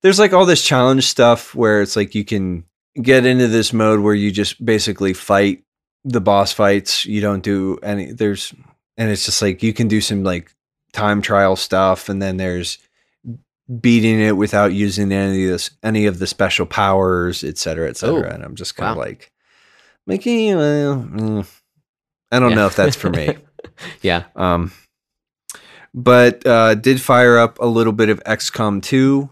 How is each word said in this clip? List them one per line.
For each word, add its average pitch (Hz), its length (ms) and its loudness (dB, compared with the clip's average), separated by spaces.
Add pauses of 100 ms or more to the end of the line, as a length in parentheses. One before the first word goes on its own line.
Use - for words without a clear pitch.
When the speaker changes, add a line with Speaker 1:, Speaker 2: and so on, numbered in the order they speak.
Speaker 1:
There's, 190 180 4
like, 196 140 4
all 185 120 6
this 175 180 2
challenge 131 440 2
stuff 120 480 2
where 107 260 2
it's 98 140 -4
like 101 200 -2
you 104 80 -2
can 92 400 -6 (380)
get 127 240 4
into 127 220 4
this 110 260 0
mode 110 260 2
where 104 160 2
you 104 160 -2
just 101 320 -4
basically 104 500 -2
fight 98 500 0 (400)
the 123 180 -2
boss 98 320 2
fights. 101 520 0
You 104 160 -4
don't 101 220 -2
do 98 400 -4
any, 98 280 -8
there's, 104 420 -4 (440)
and 113 140 -2
it's 98 140 -4
just - 160 -4
like 98 220 -2
you 113 100 0
can 113 140 -2
do 104 120 0
some, 98 240 -4
like, 90 280 -6 (420)
time 104 300 0
trial 98 320 2
stuff, 95 520 -2
and 98 140 -6
then 95 160 -6
there's 90 400 -6 (1040)
beating 113 400 4
it 107 160 2
without 101 360 0
using 101 380 -2
any 98 340 -2
of 92 60 0
this, - 200 -6 (120)
any 110 220 0
of 90 140 -2
the 92 80 -4
special - 400 -2
powers, 92 760 0
et 73 140 -10
cetera, 80 320 -6
et - 80 -12
cetera. 147 320 -4
Speaker 2:
Oh, - 40 -10
Speaker 1:
And - 100 -14
I'm - 120 -16
just - 200 -12
kinda 107 180 -6
Speaker 2:
wow. 82 60 -8
Speaker 1:
like, 50 320 -12 (720)
making, 208 500 -2
well, 147 420 0
mm, 107 500 -6 (840)
I 120 80 0
don't 123 120 4
Speaker 2:
Yeah. 110 60 0
Speaker 1:
know 104 100 4
if 92 80 -2
that's 95 200 2
for 98 140 -6
me. 80 320 -4
Speaker 2:
<laughs> - 60 -20 (560)
Yeah. 87 220 -2 (100)
Speaker 1:
Um, 87 360 -2 (1200)
but, 123 520 4
uh, 113 300 4
did 127 260 0
fire 123 360 6
up 117 220 2
a 120 60 -2
little 113 280 2
bit 107 160 2
of 104 160 0
X - 240 -4
com 104 320 -4
two. 135 500 0